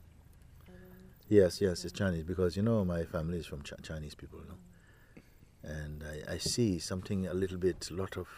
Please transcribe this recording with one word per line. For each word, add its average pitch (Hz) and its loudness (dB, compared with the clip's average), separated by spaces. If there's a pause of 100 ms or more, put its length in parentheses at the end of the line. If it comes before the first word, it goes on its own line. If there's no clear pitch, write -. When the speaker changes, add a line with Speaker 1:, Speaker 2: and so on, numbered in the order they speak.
(680)
Speaker 1:
I - -20
don't - -20 (160)
Speaker 2:
Yes, 98 8
yes, 90 2
it's - -
Speaker 1:
understand. 85 -8 (160)
Speaker 2:
Chinese 82 -2
because, 87 2
you 98 2
know, 110 4
my 85 0
family 82 -2
is 78 -6
from 73 -10
Chi-, - -12
Chinese 78 -8
people, 80 -16
you 80 -16
know. 90 -14 (1040)
And 76 -8
I, 76 -8
I 90 -4
see 104 2
something 92 -2
a 82 -4
little 92 0
bit, 90 0
lot 92 -4
of, 90 -6